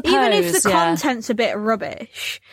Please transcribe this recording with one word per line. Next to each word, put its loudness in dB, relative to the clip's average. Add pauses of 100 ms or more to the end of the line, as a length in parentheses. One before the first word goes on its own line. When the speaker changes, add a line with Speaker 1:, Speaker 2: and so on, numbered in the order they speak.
Speaker 1:
Even 4
if 2
the 2
Speaker 2:
suppose, 0
yeah. 4
Speaker 1:
content's -2
a 0
bit 0
rubbish. -6 (120)